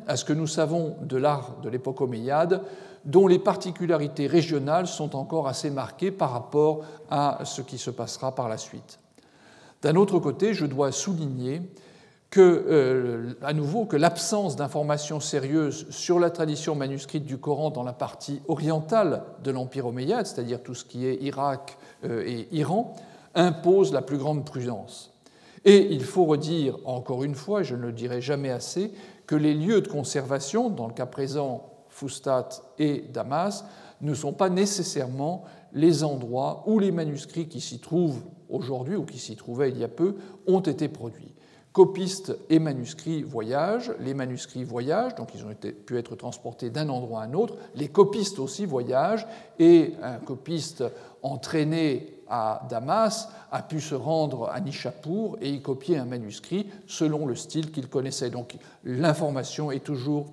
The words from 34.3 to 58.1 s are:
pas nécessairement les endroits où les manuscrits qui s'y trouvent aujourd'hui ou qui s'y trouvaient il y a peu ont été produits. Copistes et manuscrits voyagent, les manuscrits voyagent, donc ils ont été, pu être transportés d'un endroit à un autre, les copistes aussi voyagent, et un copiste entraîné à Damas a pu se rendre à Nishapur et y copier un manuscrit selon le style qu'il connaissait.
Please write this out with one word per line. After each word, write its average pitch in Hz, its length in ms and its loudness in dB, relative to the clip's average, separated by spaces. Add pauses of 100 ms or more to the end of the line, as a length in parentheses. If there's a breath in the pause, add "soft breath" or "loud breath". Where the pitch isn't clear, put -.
pas 190 180 2
nécessairement 170 920 -2 (300 loud breath)
les 151 320 4
endroits 131 640 -2
où 220 120 4
les 196 140 4
manuscrits 156 560 -4
qui 120 120 -10
s'y 123 200 -10
trouvent 151 420 0 (260)
aujourd'hui 131 460 -4
ou 190 100 -4
qui 135 140 -14
s'y 110 160 -12
trouvaient 123 360 -2
il 123 80 -4
y 120 60 -4
a 113 40 -2
peu 185 260 0 (320 loud breath)
ont 190 140 6
été 151 280 0
produits. - 460 -12 (380 soft breath)
Copistes 185 640 4 (120)
et 160 100 8
manuscrits 151 640 -2
voyagent, 143 800 -2
les 131 120 -4
manuscrits 127 520 -6
voyagent, 147 500 -2
donc 120 220 -10
ils 110 80 -12
ont 107 60 -10
été, 104 200 -10
pu - 280 -8
être 117 180 -8
transportés 120 520 -10
d'un 147 200 -4
endroit 117 340 -6
à 110 40 -8
un 123 80 -8
autre, 214 200 0 (220 loud breath)
les 151 100 -4
copistes 202 540 4
aussi 165 260 -4
voyagent, 135 580 0 (360 loud breath)
et 165 420 10
un 120 140 -6
copiste 139 640 -6 (400 loud breath)
entraîné 151 960 0 (120)
à 110 400 -2
Damas 156 600 0 (240 loud breath)
a 131 100 -4
pu 156 180 -6
se - 140 -6
rendre 135 580 0
à 113 80 -6
Nishapur 151 800 -6
et 139 100 -4
y 139 120 -6
copier 143 340 -2
un 123 100 -2
manuscrit 123 600 -6 (220 loud breath)
selon 151 360 0
le 147 120 -2
style 156 340 -6
qu'il 127 180 -8
connaissait. 135 420 -4